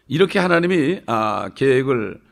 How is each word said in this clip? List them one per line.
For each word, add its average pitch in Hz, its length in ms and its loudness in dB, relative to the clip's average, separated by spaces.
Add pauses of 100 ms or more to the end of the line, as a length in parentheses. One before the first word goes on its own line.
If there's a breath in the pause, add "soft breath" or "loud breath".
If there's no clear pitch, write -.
이렇게 180 300 0
하나님이, 175 720 0
아, 104 480 -2
계획을 131 680 0 (100)